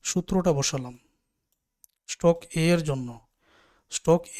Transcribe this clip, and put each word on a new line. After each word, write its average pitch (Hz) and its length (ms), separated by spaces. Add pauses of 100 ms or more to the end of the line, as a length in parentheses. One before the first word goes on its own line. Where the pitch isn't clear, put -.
সূত্রটা 170 500
বসালাম 131 460 (1080)
স্টক 170 360 (120)
এ 165 180
এর 170 100
জন্য। 127 380 (680)
স্টক 170 340 (160)